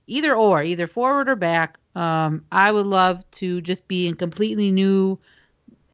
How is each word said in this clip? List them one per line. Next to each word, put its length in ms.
either 280
or, 280
either 240
forward 420
or 60
back. 440
Um, 560
I 200
would 160
love 440
to 300
just 260
be 200
in 80
completely 560
new 480